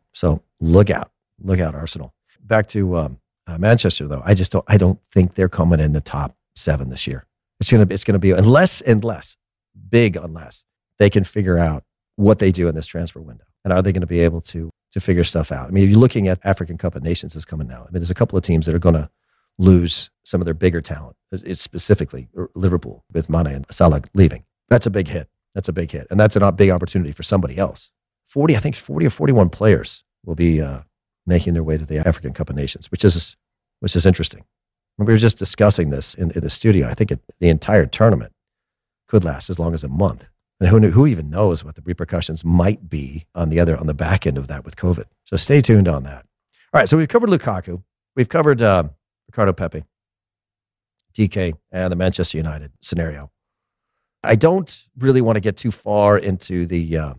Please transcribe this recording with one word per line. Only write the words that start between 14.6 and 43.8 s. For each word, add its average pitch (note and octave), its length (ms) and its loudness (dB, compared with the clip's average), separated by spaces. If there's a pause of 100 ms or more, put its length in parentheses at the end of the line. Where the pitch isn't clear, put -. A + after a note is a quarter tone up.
to F#2+ 60 -6
figure F2 260 0
stuff - 260 -4
out? C2 160 -10
I F2 40 -14
mean, F#2+ 120 4
if G2 60 6
you're G#2+ 100 6
looking A#2 300 4
at F2+ 160 0
African E2 320 -4
Cup E2 180 -6
of C#2 80 -10
Nations E2+ 320 -6
is D#2 100 -14
coming D2+ 220 -10
now. A#1+ 140 -18
I - 100 -20
mean, F2 40 -8
there's E2+ 140 -4
a F2+ 60 -4
couple G#2 220 0
of F2 60 0
teams E2 220 0
that E2 80 -2
are E2+ 60 0
gonna D#2+ 320 2 (460)
lose F2+ 520 4 (140)
some - 160 -6
of F2 60 -4
their E2 80 -2
bigger E2+ 260 0
talent. - 380 -12 (160)
It's, F#2+ 100 -14
it's F#2 180 -10
specifically D2+ 680 -4 (260)
Liverpool F2+ 560 -4
with E2 180 -6
Mane E2 180 0
and C#2 220 -10
Salah D#2 340 2 (100)
leaving. F#2 320 2 (240)
That's A#2 160 2
a A2 40 -2
big F#2+ 200 -4
hit. D#2+ 180 -10 (260)
That's G2 140 -10
a F2+ 60 -6
big E2+ 180 -8
hit. C#2 180 -12
And G2 80 -2
that's G#2+ 200 4
a G2 160 4
big G2 160 4
opportunity F2 420 -2
for - 120 -14
somebody E2+ 340 -2
else. - 340 -6 (340)
Forty, D3 300 0
I G2+ 60 0
think - 160 -6
forty - 280 -4
or B2+ 40 2
forty-one A2 400 2
players - 560 0 (180)
will E2+ 120 -10
be, E2 260 2
uh, C#2 220 -10 (420)
making F2 300 0
their E2 80 -2
way D#2 140 -2
to D2+ 80 -8
the D#2 220 -4
African C#2+ 240 -2
Cup - 180 -8
of C2+ 60 -10
Nations, - 340 -10
which - 140 -4
is, E2+ 320 0 (460)
which - 160 -4
is E2+ 80 2
interesting. - 400 0 (520)
And G#2 100 -2
we A2+ 60 6
were G#2+ 60 6
just A2+ 180 4
discussing F#2 540 0
this C#2 220 -8
in, E2+ 180 -4
in E2+ 100 -4
the D2 80 -6
studio. F#2+ 380 2
I A#1 60 -8
think G#2 180 -2
it, C#2 80 -4 (200)
the F2 80 2
entire E2 380 4
tournament G#2 480 0 (720)
could G2+ 160 2
last C#2+ 260 -8
as F2 80 -8
long E2 160 -4
as D2+ 100 -8
a C#2+ 40 -10
month. D#2+ 400 -4 (320)
And F#2 100 0
who A2 100 6
knew, G2+ 120 6
who C3 160 6
even E2 220 -2
knows F2+ 340 -2
what D2+ 120 -16
the D2+ 80 -20
repercussions E2+ 600 -6
might F2 460 0
be D2 440 -10
on E2 160 -4
the E2 120 0
other, E2 160 2
on D#2+ 100 -6